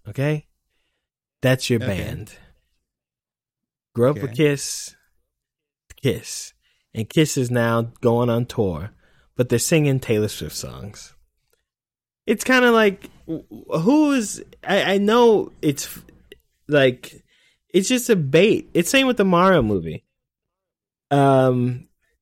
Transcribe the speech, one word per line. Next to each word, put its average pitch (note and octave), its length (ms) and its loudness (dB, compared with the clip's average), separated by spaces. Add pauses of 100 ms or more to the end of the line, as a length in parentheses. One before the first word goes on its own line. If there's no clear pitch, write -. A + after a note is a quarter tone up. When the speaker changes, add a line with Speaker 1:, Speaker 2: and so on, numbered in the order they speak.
Speaker 1:
okay? D3 400 -6 (960)
That's B2+ 300 0
your A#2 120 0
Speaker 2:
Okay. C3 40 -8 (120)
Speaker 1:
band. E2 360 -10 (1600)
Grew A#2+ 160 2
up D3 60 -2
with - 160 -8
Speaker 2:
Okay. - 20 -14
Speaker 1:
Kiss, - 640 -4 (1040)
Kiss. - 500 -6 (400)
And A2 160 -8
Kiss D#3 300 0
is B2 120 -2
now A#2 320 0 (200)
going A#2+ 260 2
on A#2 160 0
tour, F#2+ 460 -4 (460)
but B2 120 0
they're A#2+ 100 0
singing D3 420 0
Taylor G#2+ 280 0
Swift - 280 -12
songs. C2 580 -16 (1120)
It's A3 180 -2
kinda B3 260 4
like, G#3+ 380 2 (180)
wh-, D3+ 540 -8
who C#4+ 320 2
is, A#3 320 -4 (180)
I, F3+ 320 0
I G3+ 40 2
know A3 540 2 (100)
it's C#3+ 240 -2
f-, - 180 -18 (640)
like, C3+ 560 0 (480)
it's F#3+ 160 0
just B3 220 0
a A3 60 4
bait. D#3+ 580 2
It's E3+ 160 0
same C4+ 160 2
with B3 100 0
the G3+ 80 2
Mario F3+ 380 4
movie. F2+ 420 -4 (1040)
Um, C3 760 2 (360)